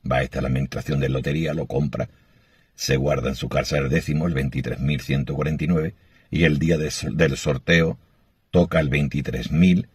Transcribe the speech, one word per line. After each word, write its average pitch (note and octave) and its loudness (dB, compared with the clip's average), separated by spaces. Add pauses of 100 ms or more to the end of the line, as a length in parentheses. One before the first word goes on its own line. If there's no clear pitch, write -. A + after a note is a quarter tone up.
Va C2 2
esta C2 -6
a - -2
la C2 -2
administración C2+ -2
de C2+ 0
lotería, D2 -2
lo D2 -4
compra, C#2 -2 (680)
se - 0
guarda C2+ 0
en C2 -4
su B1+ -6
casa C#2 -2
el C2+ -2
décimo, D#2 0
el E2 -2
veintitrés C2 -4
mil C#2 -2
ciento C#2 -2
cuarenta D2+ -2
y D2+ -2
nueve, D#2+ 0 (360)
y E2 4
el D2+ 4
día D#2+ 2
de D2+ -2
so-, - -6
del D#2 2
sorteo D#3+ 0 (540)
toca E2+ 4
el D2 0
veintitrés C2+ -2
mil F2+ 4